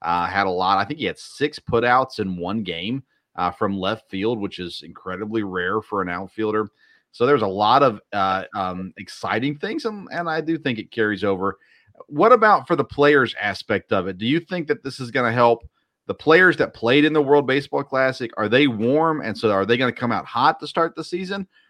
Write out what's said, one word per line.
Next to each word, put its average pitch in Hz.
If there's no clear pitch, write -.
uh, 85
had 98
a 95
lot. 92
I 101
think 151
he 120
had 85
six -
putouts 123
in 95
one 98
game, 92
uh, 87
from 98
left 98
field, 107
which 98
is 87
incredibly 101
rare 92
for 101
an 92
outfielder. 107
So -
there's 135
a 107
lot 104
of, 110
uh, 95
um, 92
exciting 113
things, 262
and, 208
and 170
I 160
do 160
think 131
it 104
carries 104
over. 98
What 175
about 214
for 175
the 139
players 143
aspect 101
of 95
it? 92
Do 107
you 147
think 170
that 147
this 135
is 123
gonna 120
help 120
the -
players 165
that -
played 139
in 156
the 151
World 139
Baseball 139
Classic? 131
Are 107
they 135
warm, 143
and 107
so 110
are 98
they 120
gonna 123
come 120
out 90
hot 135
to 151
start 165
the 160
season? 190